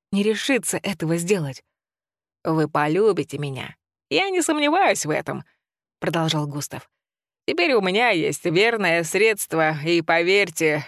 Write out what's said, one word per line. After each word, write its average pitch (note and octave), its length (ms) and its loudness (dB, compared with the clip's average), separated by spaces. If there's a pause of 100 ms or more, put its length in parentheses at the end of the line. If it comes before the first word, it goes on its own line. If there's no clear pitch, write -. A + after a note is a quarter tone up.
(120)
не G3+ 120 0
решится G#3+ 540 0
этого E3 400 -2
сделать. E3+ 460 -2 (800)
«Вы D#3 260 0
полюбите D#3+ 680 0
меня. C#3 380 -10 (340)
Я G4 200 0
не F#4 120 0
сомневаюсь D4+ 640 2
в - 40 -6
этом», — C#3+ 340 -4 (560)
продолжал D#3+ 480 -2
Густав. C#3 420 -10 (580)
«Теперь E4 260 0
у G#3+ 80 4
меня G3 280 2
есть D3+ 360 -2
верное F3+ 580 2
средство, E3 800 0
и, E3+ 180 2
поверьте, E3+ 880 0